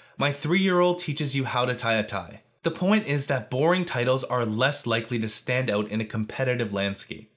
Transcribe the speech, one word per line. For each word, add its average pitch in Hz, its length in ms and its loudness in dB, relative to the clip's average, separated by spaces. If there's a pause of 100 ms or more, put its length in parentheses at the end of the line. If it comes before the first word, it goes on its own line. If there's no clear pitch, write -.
(180)
"My 143 120 2
three-year-old 180 680 2
teaches 143 360 -2
you 135 100 0
how 123 200 0
to 123 100 0
tie 113 200 0
a 107 80 2
tie." 95 400 -8 (220)
The 170 60 2
point 202 360 2
is 143 220 0
that 131 220 -2
boring 170 360 2
titles 131 380 0
are 123 200 -2
less 123 420 0
likely 117 340 0
to 110 80 -2
stand 127 420 0
out 107 200 0
in 110 120 -2
a - 20 -4
competitive 113 680 -2
landscape. - 640 -4